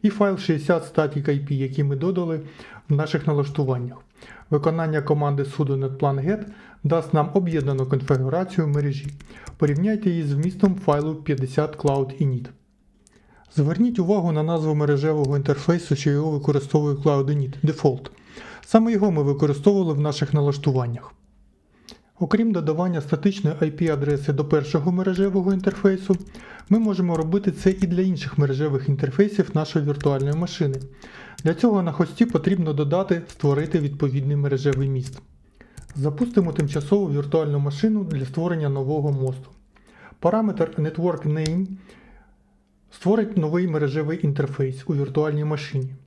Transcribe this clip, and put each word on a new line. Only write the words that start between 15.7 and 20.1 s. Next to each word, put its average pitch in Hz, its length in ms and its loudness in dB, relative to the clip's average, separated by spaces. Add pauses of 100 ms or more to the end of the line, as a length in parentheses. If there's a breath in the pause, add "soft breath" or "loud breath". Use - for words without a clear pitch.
що 143 160 0
його 151 200 2
використовує 143 640 0
Cloud 139 300 2
Init – 139 280 -2 (100)
Default. 143 460 0 (560 loud breath)
Саме 226 260 4
його 202 200 2
ми 151 120 2
використовували 147 680 2
в 143 60 -2
наших 147 340 -2